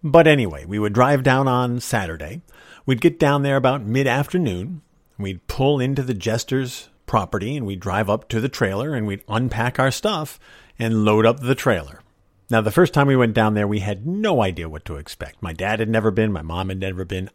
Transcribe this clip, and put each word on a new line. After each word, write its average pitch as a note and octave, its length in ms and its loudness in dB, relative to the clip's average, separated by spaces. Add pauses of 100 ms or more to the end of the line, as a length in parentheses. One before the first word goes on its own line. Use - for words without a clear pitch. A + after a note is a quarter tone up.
But D#3+ 240 6
anyway, G2+ 380 2
we G2 120 -6
would G#2 160 0
drive C3 300 4
down C3+ 240 4
on B2 320 0
Saturday. E2 600 -6 (440)
We'd C3 140 0
get E3+ 200 2
down C#3+ 240 4
there C#3 120 2
about C3 300 2
mid-afternoon. C3+ 960 -2 (360)
We'd F#2+ 300 -8
pull C#3 320 0
into C3+ 240 -2
the B2+ 100 -2
Jester's A#2+ 760 -4 (160)
property, G#2+ 500 -2
and C3+ 100 -6
we'd G2 140 -6
drive G2 300 -2
up G#2+ 200 -2
to A2 120 -2
the C3 80 -2
trailer, A#2 460 -2
and G#2+ 120 -2
we'd G2 220 -6
unpack A#2+ 500 -2
our C3 120 2
stuff E3+ 500 -4 (360)
and A2+ 280 0
load G#2+ 200 4
up A#2 140 4
the B2+ 160 0
trailer. E2 460 -2 (480)
Now, A2+ 100 4
the G#2+ 100 0
first E3 240 4
time C#3 140 4
we C3+ 80 4
went A#2+ 180 4
down G#2+ 200 4
there, G#2 140 0
we G#2 120 -2
had G2 260 -6
no F#3 360 0
idea F2 260 -2
what D#2 180 -12
to D2+ 120 -10
expect. - 440 -14
My E2 120 -8
dad G2+ 260 -2
had A2+ 80 0
never A2 240 2
been. G#2+ 220 0
My D#2+ 80 -6
mom E2+ 260 -6
had F#2+ 120 -6
never F#2+ 260 -6
been. F#2 300 -8